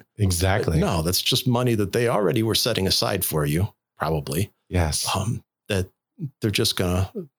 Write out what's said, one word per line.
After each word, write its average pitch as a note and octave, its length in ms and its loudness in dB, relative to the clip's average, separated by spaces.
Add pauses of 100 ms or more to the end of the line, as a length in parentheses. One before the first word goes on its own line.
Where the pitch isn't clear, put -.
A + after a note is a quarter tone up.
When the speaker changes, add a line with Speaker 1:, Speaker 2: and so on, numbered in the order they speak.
(180)
Speaker 1:
Exactly. F#2 640 2
Speaker 2:
But G3 60 2
no, F2+ 160 0
that's D#2+ 200 0
just - 260 0
money B2 280 2
that G2+ 160 0
they A#2+ 160 2
already A2+ 360 2
were A2 120 2
setting G2+ 320 0
aside G#2 380 0
for D2+ 200 -2
you, D#2 280 0 (240)
probably. D#2 540 -2 (180)
Speaker 1:
Yes. E2 440 0
Speaker 2:
Um, G2 300 -4 (240)
that F#2+ 220 -2 (500)
they're A2+ 100 0
just F#2+ 280 -2
gonna, F#2 360 0
you F3+ 140 -10 (100)